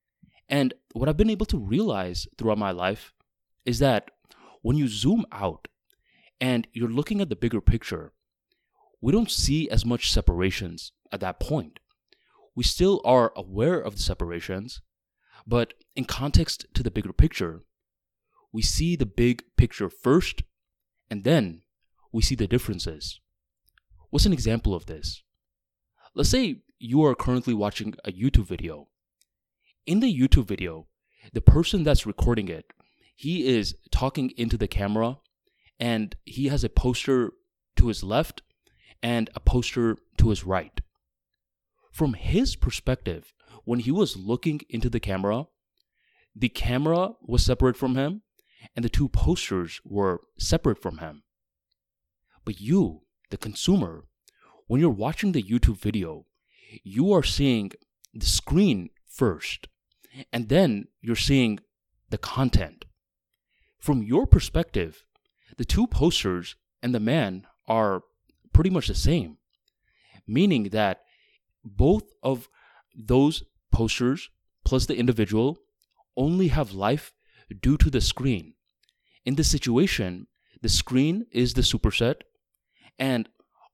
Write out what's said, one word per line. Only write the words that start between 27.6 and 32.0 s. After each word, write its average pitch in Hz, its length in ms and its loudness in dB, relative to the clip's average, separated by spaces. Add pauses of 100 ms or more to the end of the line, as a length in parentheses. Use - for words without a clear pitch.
a 104 80 -8
YouTube 101 360 0
video. 82 420 -12 (960)
In 185 160 2
the 247 120 2
YouTube 127 340 6
video, 85 400 -8 (440)
the 113 100 -4
person 170 420 8
that's 147 220 2